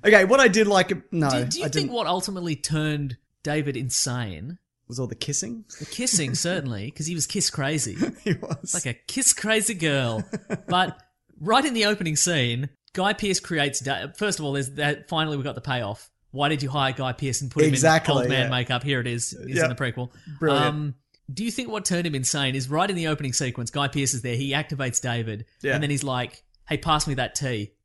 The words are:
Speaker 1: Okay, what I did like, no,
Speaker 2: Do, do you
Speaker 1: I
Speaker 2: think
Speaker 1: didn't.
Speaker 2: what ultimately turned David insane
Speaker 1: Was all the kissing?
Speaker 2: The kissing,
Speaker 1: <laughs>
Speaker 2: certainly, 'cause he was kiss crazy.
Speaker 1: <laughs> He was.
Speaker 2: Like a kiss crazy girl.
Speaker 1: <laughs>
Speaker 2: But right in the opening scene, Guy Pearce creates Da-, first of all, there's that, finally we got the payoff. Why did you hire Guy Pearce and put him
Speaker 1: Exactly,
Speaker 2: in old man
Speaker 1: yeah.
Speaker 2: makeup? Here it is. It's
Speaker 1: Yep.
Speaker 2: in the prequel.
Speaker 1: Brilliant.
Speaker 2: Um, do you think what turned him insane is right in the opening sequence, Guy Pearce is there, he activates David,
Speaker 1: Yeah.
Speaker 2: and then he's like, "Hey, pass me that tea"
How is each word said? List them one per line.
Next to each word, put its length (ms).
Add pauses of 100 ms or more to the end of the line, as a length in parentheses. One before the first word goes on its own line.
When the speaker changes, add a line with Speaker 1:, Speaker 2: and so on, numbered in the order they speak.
Speaker 1:
Okay, 200
what 140
I 100
did 180
like, 460
no, 160
Speaker 2:
Do, 160
do 140
you 60
Speaker 1:
I 40
Speaker 2:
think 20 (140)
Speaker 1:
didn't. 60
Speaker 2:
what 160
ultimately 480
turned 640 (240)
David 360
insane 800 (300)
Speaker 1:
Was 120
all 80
the 80
kissing? 480 (160)
Speaker 2:
The 60
kissing, 500
Speaker 1:
<laughs> 0
Speaker 2:
certainly, 560
'cause 140
he 100
was 100
kiss 240
crazy. 460 (140)
Speaker 1:
<laughs> 140
He 100
was. 400
Speaker 2:
Like 120
a 80 (140)
kiss 260
crazy 400
girl. 500 (240)
Speaker 1:
<laughs> 200
Speaker 2:
But 300 (420)
right 240
in 100
the 120
opening 300
scene, 540 (240)
Guy 200
Pearce 260
creates 400
Da-, 280 (100)
first 220
of 60
all, 80
there's 180
that, 360
finally 300
we 60
got 120
the 60
payoff. 480 (220)
Why 180
did 140
you 60
hire 240
Guy 200
Pearce 280
and 100
put 120
him 60
Speaker 1:
Exactly, 440
Speaker 2:
in 80
old 80
man 160
Speaker 1:
yeah. 40
Speaker 2:
makeup? 340
Here 160
it 80
is. 260
It's 220
Speaker 1:
Yep. 80
Speaker 2:
in 60
the 60
prequel. 340 (300)
Speaker 1:
Brilliant. 260
Speaker 2:
Um, 300 (380)
do 120
you 60
think 180
what 160
turned 200
him 100
insane 400
is 140
right 200
in 80
the 100
opening 260
sequence, 380
Guy 160
Pearce 260
is 80
there, 140
he 160
activates 500
David, 440 (160)
Speaker 1:
Yeah. 140
Speaker 2:
and 80
then 80
he's 120
like, 400 (240)
"Hey, 100
pass 300
me 60
that 220
tea" 360 (140)